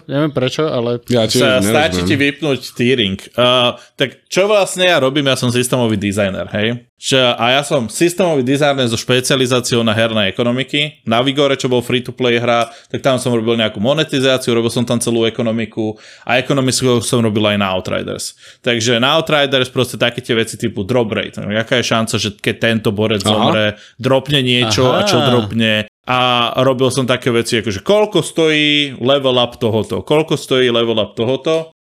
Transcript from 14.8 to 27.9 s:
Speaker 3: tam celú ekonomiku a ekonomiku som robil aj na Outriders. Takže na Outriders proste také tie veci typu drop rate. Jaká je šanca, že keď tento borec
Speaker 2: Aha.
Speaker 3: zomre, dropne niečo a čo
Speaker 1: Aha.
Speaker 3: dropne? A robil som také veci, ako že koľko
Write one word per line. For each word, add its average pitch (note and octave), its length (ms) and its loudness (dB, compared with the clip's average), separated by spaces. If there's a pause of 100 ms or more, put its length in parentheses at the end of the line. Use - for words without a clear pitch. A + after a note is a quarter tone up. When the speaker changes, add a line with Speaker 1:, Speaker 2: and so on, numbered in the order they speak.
Speaker 3:
tam A#2+ 140 0
celú A#2 260 0
ekonomiku A2 720 -4 (260)
a A#2+ 140 0
ekonomiku C3 320 0 (320)
som A#2+ 200 0
robil A2 260 0
aj G#2 100 2
na G2+ 140 0
Outriders. G2 680 -6 (220)
Takže A#2 400 0
na C3+ 180 2
Outriders C#3+ 520 0
proste B2 280 -2
také A#2+ 240 0
tie - 140 -2
veci A2+ 220 -2
typu A2 260 -4
drop A#2 260 0
rate. G2+ 320 -6
Jaká A2 400 -2
je - 60 0
šanca, A2+ 300 -2
že G#2 180 -4
keď A#2 240 -4
tento A#2 320 0
borec G#2+ 320 0
Speaker 2:
Aha. G#2+ 80 0
Speaker 3:
zomre, G#2+ 340 2 (320)
dropne C3 440 0
niečo B2 460 2
a B2+ 160 2
čo G3+ 140 0
Speaker 1:
Aha. B2 100 2
Speaker 3:
dropne? A2 640 0 (140)
A B2+ 160 -2 (400)
robil C3 320 2
som C3 140 -2
také B2 260 0
veci, A#2 260 0
ako A2 140 -2
že G2 100 -6
koľko G#3 400 2